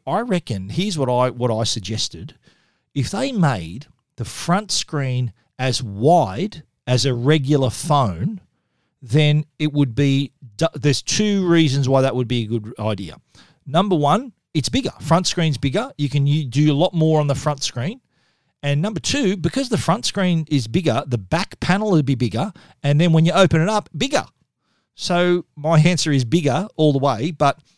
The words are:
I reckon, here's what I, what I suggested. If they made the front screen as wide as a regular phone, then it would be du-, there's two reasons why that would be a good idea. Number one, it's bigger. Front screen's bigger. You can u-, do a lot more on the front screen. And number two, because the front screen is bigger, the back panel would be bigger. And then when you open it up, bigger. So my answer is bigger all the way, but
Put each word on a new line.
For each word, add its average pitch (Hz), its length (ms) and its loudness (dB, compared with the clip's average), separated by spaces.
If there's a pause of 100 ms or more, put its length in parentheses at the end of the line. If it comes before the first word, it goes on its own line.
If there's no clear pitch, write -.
I 180 140 -2
reckon, 139 480 -4
here's 180 280 -4
what 131 120 0
I, 123 200 2
what 120 220 -2
I 110 120 -2
suggested. 104 720 -6 (600)
If 135 160 -2
they 254 200 -4
made 123 540 -2 (300)
the 117 100 -8
front 190 460 -4
screen 127 600 -4 (260)
as 127 240 -2
wide 123 800 0 (240)
as 123 180 0
a 135 80 0
regular 135 560 2
phone, 139 720 -2 (600)
then 147 440 2 (140)
it 151 120 -2
would 139 220 0
be 139 380 0 (240)
du-, 165 180 0
there's 143 300 0
two 202 440 0
reasons 143 400 4
why 135 140 4
that 131 140 0
would 123 140 -4
be 120 140 -2
a 104 40 -6
good 113 320 -6
idea. 98 380 -6 (500)
Number 180 280 0
one, 175 360 2 (240)
it's 139 140 -2
bigger. - 300 -2
Front 165 280 2
screen's 160 320 -2
bigger. 196 380 -2
You 143 120 -2
can 139 160 0
u-, 147 200 2
do 143 260 2
a - 20 2
lot 160 200 2
more 156 260 2
on 147 80 0
the 139 80 0
front 147 260 -4
screen. 170 400 -6 (640)
And 143 180 0
number 202 200 -2
two, 214 360 0
because 247 320 -2
the 214 80 0
front 185 280 -2
screen 175 440 0
is 135 160 0
bigger, 139 400 0
the 123 140 -2
back 151 400 -4
panel 202 320 0
would 156 140 4
be 135 100 0
bigger. 120 360 -2 (300)
And 143 180 2
then 170 120 4
when 160 140 6
you 165 80 2
open 170 280 4
it 180 80 2
up, 214 260 -2
bigger. 277 280 0 (720)
So 180 500 0 (100)
my 151 220 2
answer 160 340 4
is 131 140 2
bigger 147 420 0 (100)
all 151 160 4
the 139 60 0
way, 135 320 0
but 143 280 0 (180)